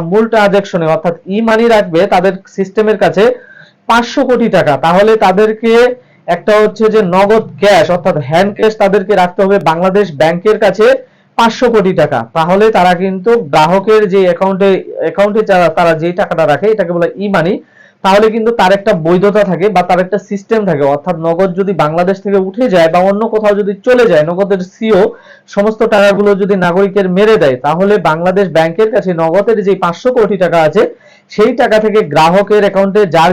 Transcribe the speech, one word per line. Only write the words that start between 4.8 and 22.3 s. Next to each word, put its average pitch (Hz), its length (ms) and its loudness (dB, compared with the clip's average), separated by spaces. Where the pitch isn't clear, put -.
তাহলে 196 280 2
তাদেরকে 214 480 0
একটা 208 280 0
হচ্ছে 214 220 0
যে 214 60 4
নগদ 202 300 2
ক্যাশ 196 240 4
অর্থাৎ 175 200 -2
হ্যান্ড 180 280 0
ক্যাশ 214 160 0
তাদেরকে 196 300 0
রাখতে 180 220 -2
হবে 196 120 2
বাংলাদেশ 185 360 0
ব্যাংকের 175 440 0
কাছে 202 220 2
পাঁচশো 233 360 0
কোটি 190 260 2
টাকা, 147 180 0
তাহলে 180 280 0
তারা 180 160 2
কিন্তু 190 280 -4
গ্রাহকের 196 500 2
যে 196 160 2
অ্যাকাউন্টে, 190 420 0
অ্যাকাউন্টে 202 380 -2
যারা, 180 180 2
তারা 170 220 2
যেই 175 200 -4
টাকাটা 165 320 -2
রাখে 165 220 -2
এটাকে 180 220 -4
বলে 170 120 0
ই 208 120 -4
মানি, 170 180 0
তাহলে 202 300 4
কিন্তু 233 160 -2
তার 185 180 4
একটা 208 140 -2
বৈধতা 190 440 2
থাকে 170 160 -2
বা 180 120 0
তার 185 160 0
একটা 196 140 -4
সিস্টেম 208 400 -4
থাকে। 147 160 -2
অর্থাৎ 170 220 -6
নগদ 175 240 0
যদি 196 120 -2
বাংলাদেশ 175 420 -2
থেকে 196 140 0